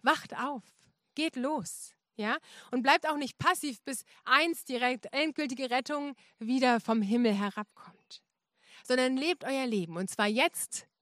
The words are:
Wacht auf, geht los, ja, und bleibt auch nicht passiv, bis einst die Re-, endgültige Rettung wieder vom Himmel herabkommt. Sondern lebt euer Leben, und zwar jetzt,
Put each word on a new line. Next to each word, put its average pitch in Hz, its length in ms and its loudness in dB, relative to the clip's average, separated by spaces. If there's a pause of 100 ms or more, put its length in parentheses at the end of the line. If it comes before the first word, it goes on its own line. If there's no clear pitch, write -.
Wacht 294 340 0
auf, 254 260 -6 (520)
geht 311 200 -2
los, 262 600 -6 (200)
ja, 220 220 -4 (320)
und 247 140 -2
bleibt 294 240 6
auch 302 100 0
nicht 277 220 -6
passiv, 302 420 0
bis - 220 -8 (220)
einst 311 440 2
die 254 80 -2
Re-, 247 220 0 (120)
endgültige 277 580 -2
Rettung 285 460 -2 (240)
wieder 247 400 4
vom 226 220 2
Himmel 220 320 4
herabkommt. - 880 -8 (600)
Sondern 254 320 2
lebt 311 280 -2
euer 262 240 -2
Leben, 180 280 -2
und 185 140 -4
zwar 208 180 2
jetzt, - 600 -2 (140)